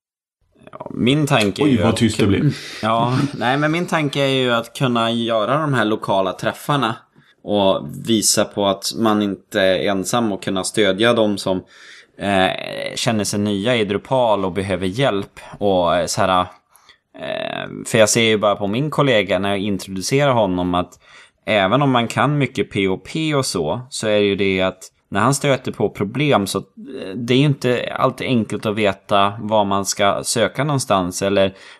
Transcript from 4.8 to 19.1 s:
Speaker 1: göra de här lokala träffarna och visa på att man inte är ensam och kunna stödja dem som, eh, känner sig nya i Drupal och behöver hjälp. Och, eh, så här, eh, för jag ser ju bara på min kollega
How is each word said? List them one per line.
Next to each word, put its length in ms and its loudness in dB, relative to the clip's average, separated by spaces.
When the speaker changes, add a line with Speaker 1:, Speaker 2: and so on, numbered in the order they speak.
Speaker 1:
göra 460 0
de 160 0
här 120 2
lokala 480 0
träffarna 640 -4
och 440 2
visa 380 2
på 220 -2
att 160 0
man 240 2
inte 400 -2
är 280 2
ensam 420 -2
och 120 -8
kunna 200 -2
stödja 500 2
dem 240 2
som, 260 -2
eh, 800 -2
känner 280 -2
sig 160 -4
nya 360 0
i 100 0
Drupal 600 0
och 80 -4
behöver 340 -2
hjälp. 520 -2
Och, 360 2
eh, 100 0
så 160 -4
här, 180 4
eh, 500 -6
för 120 0
jag 120 6
ser 140 2
ju 140 4
bara 180 2
på 120 -4
min 220 -2
kollega 500 2